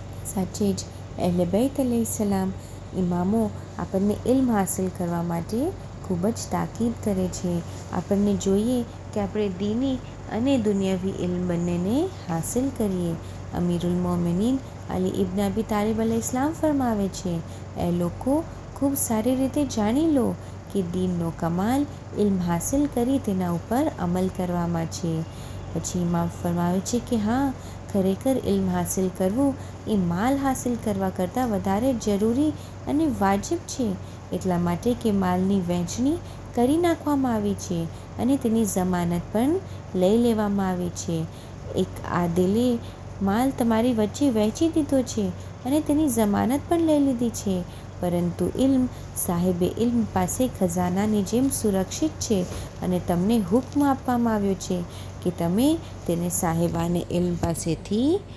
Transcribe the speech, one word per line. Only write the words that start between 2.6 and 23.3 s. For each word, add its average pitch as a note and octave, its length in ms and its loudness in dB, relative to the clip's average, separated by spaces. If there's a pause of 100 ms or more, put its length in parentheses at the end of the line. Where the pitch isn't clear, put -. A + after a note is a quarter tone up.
ઇમામો F#3+ 520 2 (280)
આપણને G3 380 0 (100)
ઇલ્મ B3+ 260 4
હાસિલ F#3+ 360 0 (100)
કરવા E3+ 240 -2
માટે E3+ 480 -2 (380)
ખૂબ F3+ 180 0
જ A3+ 80 0 (160)
તાકીદ F#3 420 -2 (120)
કરે F#3+ 220 0
છે. F3 320 -2 (340)
આપણને G3+ 440 2
જોઈએ G#3+ 480 2 (300)
કે G#3+ 60 -2
આપણે G#3 280 -2
દીની G#3+ 460 -2 (380)
અને C4 260 2
દુનિયાવી F#3+ 640 2
ઇલ્મ F3+ 280 0
બંનેને F3 600 0 (200)
હાસિલ F3+ 400 0 (100)
કરીએ. F#3 340 0 (440)
અમીરુલ F3 360 0
મોમિનીન F3+ 640 2 (320)
અલી F#3 180 0
ઇબ્ન G3 380 0
અબી G3 160 0
તાલિબ G#3+ 380 0
અલૈહિસ્સલામ A#3 520 0
ફરમાવે B3+ 560 2
છે, F3 300 -4 (420)
"એ F3 100 0
લોકો, F3 540 0 (320)
ખૂબ C#4 180 0
સારી A#3+ 420 0
રીતે C4+ 300 0
જાણી A#3+ 440 2
લો A3+ 240 4 (380)
કે G3+ 100 0
દીનનો F3 580 0
કમાલ G3+ 460 2 (320)
ઇલ્મ G3+ 200 4
હાસિલ F3 480 0
કરી C4+ 320 0
તેના F#3 320 -2